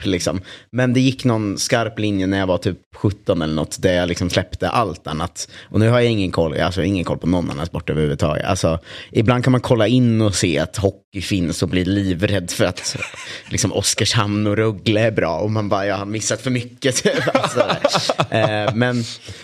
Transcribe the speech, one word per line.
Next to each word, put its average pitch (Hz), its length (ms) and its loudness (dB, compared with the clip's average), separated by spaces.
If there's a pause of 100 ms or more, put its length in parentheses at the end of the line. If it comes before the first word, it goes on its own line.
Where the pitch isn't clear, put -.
liksom. 90 360 -2 (320)
Men 123 200 2
det 131 80 4
gick 131 240 0
någon 110 340 0
skarp 113 400 0
linje 101 280 0
när 98 120 0
jag 95 80 0
var 87 120 2
typ 92 200 -2 (180)
sjutton 95 460 0
eller 78 120 -2
något, - 280 -4
där 90 120 4
jag 87 140 2
liksom 85 220 -2
släppte - 380 -2
allt 101 380 -2
annat. 78 420 -6 (220)
Och 104 100 0
nu 110 80 6
har 123 120 4
jag 120 100 4
ingen 98 200 0
koll, 80 300 0
alltså, 90 220 0
ingen 92 220 0
koll 71 140 -2
på - 80 -8
någon 87 240 2
annan 71 160 -6
sport - 240 -6
överhuvudtaget. 76 540 0
Alltså, 85 340 0 (340)
ibland 123 320 2
kan 131 80 4
man 123 80 4
kolla 110 260 4
in 117 340 4
och 104 140 2
se 82 240 0
att - 180 -4
hockey - 460 -2
finns 87 400 -2
och 87 60 0
bli 92 160 0
livrädd 95 640 0
för - 140 0
att, - 320 -4 (280)
<laughs> - 260 -14
liksom, 92 220 0
Oskarshamn 104 760 0
och 101 100 2
Rögle 107 440 0
är 113 100 4
bra. 82 280 0
Och 107 120 -2
man 107 180 -2
bara, 98 180 0
"Jag 98 100 0
har 101 100 -6
missat 107 340 -4
för 131 100 -4
mycket." 123 560 -2
<laughs> - 280 0
Alltså, - 260 0 (720)
eh, 107 440 0
men 123 300 0 (400)